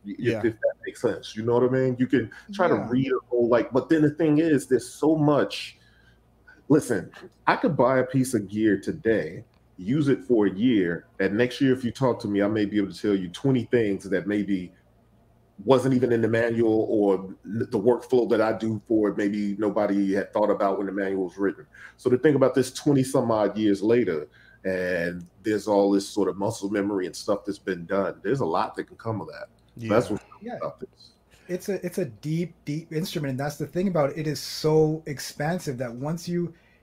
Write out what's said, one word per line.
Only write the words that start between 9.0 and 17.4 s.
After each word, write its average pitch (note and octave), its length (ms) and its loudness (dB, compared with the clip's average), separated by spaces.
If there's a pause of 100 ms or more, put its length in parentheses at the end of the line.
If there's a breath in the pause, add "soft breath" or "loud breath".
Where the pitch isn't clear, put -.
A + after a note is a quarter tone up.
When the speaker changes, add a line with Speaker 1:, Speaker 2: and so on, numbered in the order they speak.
Speaker 1:
use C3 300 0
it C3+ 160 2
for G#2+ 240 4
a F#2 40 0
year, F#2 540 2 (140)
and F#2+ 180 0
next B2 240 0
year, C3+ 120 4
if C3 100 -6
you A#2 80 -2
talk A#2 300 0
to G#2+ 60 -6
me, G2+ 140 0
I G2+ 60 2
may G#2+ 180 0
be G2+ 120 -2
able G2 140 0
to E2+ 80 -16
tell G#2 160 0
you F#2 140 -2
twenty B2+ 360 0
things G#2+ 440 0
that F2+ 180 -2
maybe G2 440 -2 (960 soft breath)
wasn't C3 280 4
even A#2+ 180 2
in A2+ 100 2
the A2 60 2
manual, A2+ 600 2
or G2+ 260 4 (300)